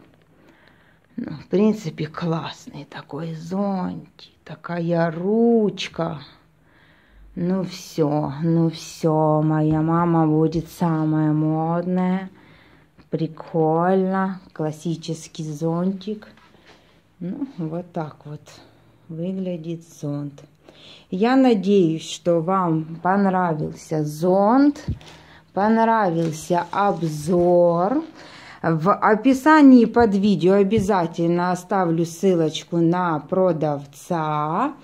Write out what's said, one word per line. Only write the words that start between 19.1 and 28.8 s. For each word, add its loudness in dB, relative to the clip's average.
зонт. -10
Я 0
надеюсь, 2
что 0
вам -2
понравился 0
зонт, 2
понравился 0
обзор. 2
В 2